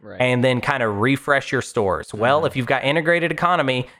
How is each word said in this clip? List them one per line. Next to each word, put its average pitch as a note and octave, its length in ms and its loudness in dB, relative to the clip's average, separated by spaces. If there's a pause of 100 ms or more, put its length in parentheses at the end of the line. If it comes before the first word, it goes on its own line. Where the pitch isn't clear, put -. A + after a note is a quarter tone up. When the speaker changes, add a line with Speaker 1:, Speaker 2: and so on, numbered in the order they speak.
Speaker 1:
Right. G2+ 200 -8
Speaker 2:
and B2+ 220 2
then B2+ 180 2
kinda C3 260 0
refresh C3 640 0
your B2 120 0
stores? F#2+ 500 -2
Well, B2 260 2
Speaker 1:
Mm-hmm. D#3+ 80 0
Speaker 2:
if - 80 -4
you've B2 120 -2
got C3+ 160 0
integrated E3 480 0
economy, C#3 560 0 (120)